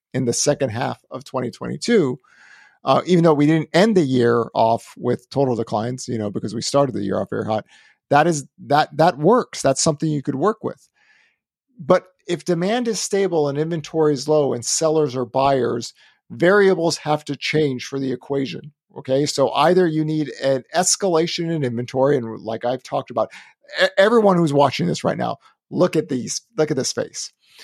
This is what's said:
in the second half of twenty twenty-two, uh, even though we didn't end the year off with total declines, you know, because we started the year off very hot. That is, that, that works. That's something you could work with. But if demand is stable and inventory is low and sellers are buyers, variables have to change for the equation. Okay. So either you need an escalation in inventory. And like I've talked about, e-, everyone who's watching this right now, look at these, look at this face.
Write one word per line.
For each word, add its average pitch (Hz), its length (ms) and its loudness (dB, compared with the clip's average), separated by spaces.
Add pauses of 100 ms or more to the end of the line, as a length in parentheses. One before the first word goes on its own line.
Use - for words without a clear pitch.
(160)
in 131 100 -2
the 117 80 0
second 139 360 -2
half 120 420 -6
of 135 120 -14
twenty 123 280 -6
twenty-two, 143 680 -2 (640)
uh, 135 220 2
even 170 180 4
though 165 100 6
we 147 140 4
didn't 156 260 2
end 202 240 4
the 180 40 4
year 120 520 2
off 113 440 0
with 123 320 -4
total 127 260 0
declines, 113 520 -4
you 120 100 -6
know, 104 120 -4
because 104 260 -8
we 123 60 -6
started 139 320 0
the 101 100 -4
year 98 160 -4
off 98 100 -6
very 110 160 -6
hot. 107 200 -4 (440)
That 147 180 4
is, 147 180 -2 (220)
that, 147 300 0
that 156 200 4
works. 190 440 2
That's 135 200 0
something 156 280 -2
you 147 140 -4
could 139 120 -4
work 185 280 -2
with. - 260 -10 (880)
But 180 280 2 (200)
if 165 160 -4
demand 196 440 -2
is 214 120 -4
stable 170 480 0
and 139 100 -4
inventory 160 560 0
is 139 140 -6
low 147 260 2
and 120 120 -8
sellers 156 500 0
are 127 100 -2
buyers, 123 680 0 (380)
variables 170 640 4
have 151 280 -2
to 143 100 -6
change 143 500 -2
for 135 140 -8
the 135 120 -4
equation. 135 640 -6 (240)
Okay. 139 280 0
So 139 260 0
either 175 360 4
you 156 160 0
need 156 260 -2 (140)
an 135 200 0 (120)
escalation 170 760 0
in 156 120 -2
inventory. 127 540 0
And 113 240 -8
like 110 240 -8
I've 127 180 -4
talked 135 280 -8
about, 113 200 -2 (500)
e-, 185 60 2 (100)
everyone 202 400 6
who's 160 160 2
watching 143 340 2
this - 160 -4
right 156 140 -2
now, 120 200 -4 (320)
look 175 260 0
at 156 140 -2
these, 120 320 -6 (160)
look 156 140 0
at 147 60 -2
this 123 140 -4
face. - 400 -10 (320)